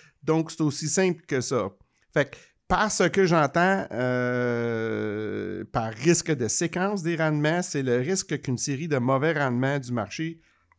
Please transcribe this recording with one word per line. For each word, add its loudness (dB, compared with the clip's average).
Donc, 0
c'est -4
aussi 0
simple 2
que 0
ça. 0
Fait 2
que, -20
par 2
ce 2
que 4
j'entends, 4
euh, -2
par -4
risque 2
de -2
séquence -2
des -2
rendements, 0
c'est -4
le 2
risque -2
qu'une -2
série -4
de 0
mauvais 2
rendements 0
du -8
marché -6